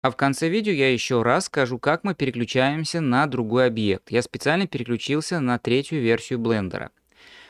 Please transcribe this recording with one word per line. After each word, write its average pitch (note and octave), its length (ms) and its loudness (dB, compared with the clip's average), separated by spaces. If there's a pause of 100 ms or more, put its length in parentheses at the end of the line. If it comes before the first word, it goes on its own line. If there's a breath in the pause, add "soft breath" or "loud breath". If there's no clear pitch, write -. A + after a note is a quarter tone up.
А C3 80 2
в A#2+ 60 -12
конце C#3 320 0
видео G#3 240 0
я C3+ 200 4
ещё A#2+ 300 0
раз C3+ 240 2
скажу, B2+ 320 -2
как D3+ 240 0
мы G3 120 -2
переключаемся C#3 840 -2
на C#3 260 2
другой B2 400 2
объект. A2 440 0
Я A#2 120 2
специально E3+ 440 0
переключился C3+ 760 -2
на B2 180 0
третью C#3 420 0
версию A#2 400 0
Блендера. A2 500 -2 (600 loud breath)